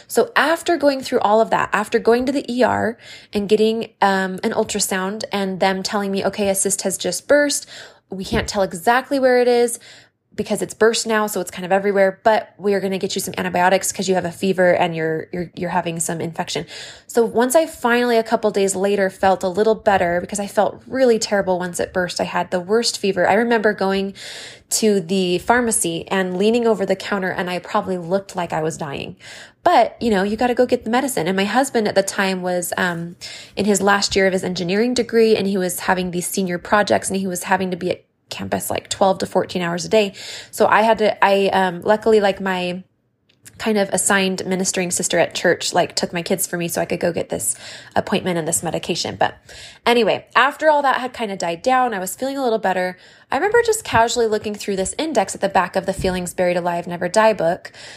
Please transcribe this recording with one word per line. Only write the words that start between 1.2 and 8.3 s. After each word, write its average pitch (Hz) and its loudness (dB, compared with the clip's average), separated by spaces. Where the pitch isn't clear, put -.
all 208 4
of 220 2
that, 156 0
after 214 0
going 233 2
to 277 0
the 277 -2
E 247 2
R 202 2
and 202 -2
getting, 220 2
um, 190 2
an 226 -2
ultrasound 208 -2
and 190 -2
them 190 2
telling 202 -4
me, 196 -2
"Okay, 196 -2
a 196 2
cyst 196 -2
has 190 -4
just - -6
burst. 285 2
We 190 -8
can't 214 -2